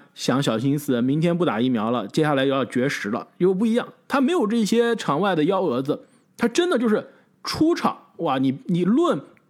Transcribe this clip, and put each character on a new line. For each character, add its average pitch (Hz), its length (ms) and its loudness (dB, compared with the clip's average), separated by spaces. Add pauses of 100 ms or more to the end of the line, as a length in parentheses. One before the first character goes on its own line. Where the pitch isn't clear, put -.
(140)
想 135 280 0
小 113 160 0
心 139 220 0
思， 123 220 -2
明 135 180 0
天 170 180 0
不 175 60 -2
打 117 160 0
疫 123 80 0
苗 113 240 0
了， 113 160 -4
接 - 160 0
下 151 100 2
来 135 120 2
要 135 180 0
绝 123 240 -2
食 - 220 -6
了”， 104 180 -6 (120)
又 185 140 2
不 190 120 0
一 220 80 2
样。 233 120 0 (220)
他 269 140 0
没 269 100 2
有 311 160 2
这 226 160 0
些 233 320 2
场 151 240 -2
外 190 160 0
的 151 80 2
幺 190 200 2
蛾 139 180 0
子， 139 260 -6 (300)
他 240 100 2
真 349 220 0
的 320 80 2
就 233 100 0
是 208 180 0 (380)
出 320 320 0
场， - 220 -2 (200)
哇， 147 200 0
你， 135 300 0
你 175 180 0
论 254 340 2 (300)